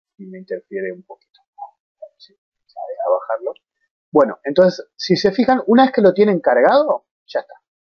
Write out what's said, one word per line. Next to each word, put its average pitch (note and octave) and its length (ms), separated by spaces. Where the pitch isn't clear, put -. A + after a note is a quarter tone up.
y F#2+ 100
me F#3 120
interfiere F#2+ 540
un F3+ 100
poquito. - 380
Sí, - 160
deja - 800
bajarlo. - 420
Bueno, C3+ 340
entonces, F3+ 520
si - 200
se G3 160
fijan, B3+ 340
una A#3 180
vez C4 80
que A#3+ 80
lo F#3 140
tienen G3 260
cargado, F#3 640
ya - 140
está. - 140